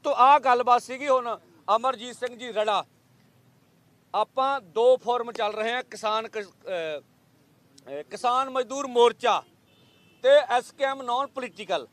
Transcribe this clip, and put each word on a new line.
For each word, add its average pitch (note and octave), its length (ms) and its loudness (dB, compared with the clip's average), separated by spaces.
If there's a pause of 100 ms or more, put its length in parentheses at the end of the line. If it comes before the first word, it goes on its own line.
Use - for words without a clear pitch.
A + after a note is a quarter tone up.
ਤੋ D4 80 -2
ਆਹ C#4 300 6
ਗੱਲਬਾਤ B3 420 4
ਸੀਗੀ। B3+ 260 -10
ਹੁਣ A#3+ 300 0 (380)
ਅਮਰਜੀਤ A#3+ 400 -4
ਸਿੰਘ B3 200 -10
ਜੀ A#3 160 -12
ਰੜਾ, G#3 320 0 (1300)
ਆਪਾਂ C4 460 -2
ਦੋ A3+ 360 2
ਫੋਰਮ A#3+ 360 -4
ਚੱਲ G#3+ 200 -4
ਰਹੇ A3 200 -4
ਆ, B3+ 100 -4
ਕਿਸਾਨ A3 460 -6
ਕਿਸ-, G#3 200 -10
ਅਹ, D#3+ 520 -8 (920)
ਅਹ, D3 100 -10
ਕਿਸਾਨ B3 480 -2
ਮਜ਼ਦੂਰ C4 360 -6
ਮੋਰਚਾ A#3 560 2 (800)
ਤੇ B3 60 4
ਐਸ B3+ 440 4
ਕੇ C#4 120 -4
ਐਮ C4+ 180 -4
ਨਾਨ B3 240 -2
ਪੋਲੀਟੀਕਲ। F#3+ 680 -8